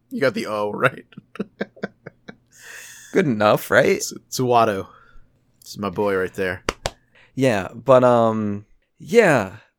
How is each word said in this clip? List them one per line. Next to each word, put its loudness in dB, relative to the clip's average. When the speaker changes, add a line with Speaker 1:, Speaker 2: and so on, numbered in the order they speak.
Speaker 1:
You -8
got 0
the -6
O -4
right. -2
<laughs> -16
Speaker 2:
Good 0
enough, 0
right? 4
Speaker 1:
It's, -2
it's -10
Watto. 0
It's -20
my -6
boy -2
right -4
there. -6
Speaker 2:
Yeah, 0
but, 4
um, 2
yeah. 2